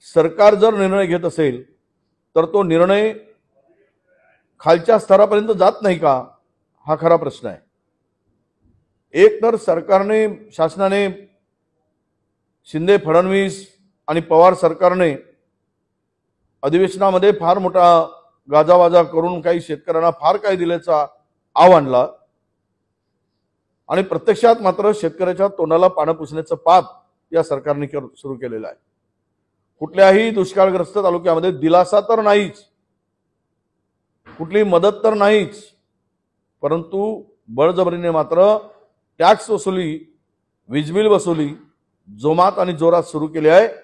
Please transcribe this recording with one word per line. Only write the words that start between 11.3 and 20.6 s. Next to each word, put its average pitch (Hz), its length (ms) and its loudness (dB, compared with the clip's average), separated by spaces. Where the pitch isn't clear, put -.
शिंदे, 175 320 0
फडणवीस 190 800 -2
आणि 165 140 -4
पवार 165 320 4
सरकारने 180 840 -2
अधिवेशनामध्ये 185 760 0
फार 170 180 0
मोठा 175 500 2
गाजावाजा 170 520 4
करून 165 380 -4
काही 170 200 -2
शेतकऱ्यांना 160 500 -4
फार 170 260 -2
काही 196 200 -4
दिल्याचा 170 500 -4